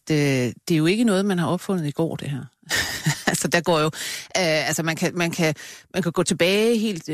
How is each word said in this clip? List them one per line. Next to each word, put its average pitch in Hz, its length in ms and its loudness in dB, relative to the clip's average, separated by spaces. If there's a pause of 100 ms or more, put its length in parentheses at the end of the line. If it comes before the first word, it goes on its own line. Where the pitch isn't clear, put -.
(100)
øh, 156 60 2
det 135 540 0
er 170 60 4
jo 156 100 4
ikke 214 180 2
noget, 196 200 2
man 196 140 0
har 165 80 0
opfundet 175 400 -2
i 143 40 -2
går, 165 260 -2
det - 140 -8
her. 139 140 -6 (260)
<laughs> - 420 -2 (140)
Altså, 165 220 0
der 170 120 2
går 165 200 2
jo... 156 60 4
Øh, 156 40 0 (800)
altså, 160 140 -2
man 160 140 -2
kan, 175 220 -2
man 170 120 0
kan, 160 240 0 (400)
man 180 80 0
kan 170 100 0
gå 180 100 2
tilbage 202 560 2
helt... 208 340 -2